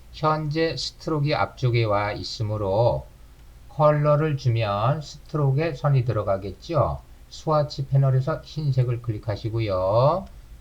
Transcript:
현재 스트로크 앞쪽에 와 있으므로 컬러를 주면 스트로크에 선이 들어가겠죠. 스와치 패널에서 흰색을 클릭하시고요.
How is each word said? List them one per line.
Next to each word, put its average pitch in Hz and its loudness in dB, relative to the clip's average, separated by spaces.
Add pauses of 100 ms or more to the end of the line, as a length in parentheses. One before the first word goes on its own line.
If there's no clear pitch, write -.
(120)
현재 156 -2
스트로크 147 -2
앞쪽에 117 0
와 104 0
있으므로 104 -2 (640)
컬러를 147 2
주면 113 0
스트로크에 147 -2
선이 135 2
들어가겠죠. 101 -2 (300)
스와치 147 -2
패널에서 135 2
흰색을 127 -2
클릭하시고요. 110 0 (340)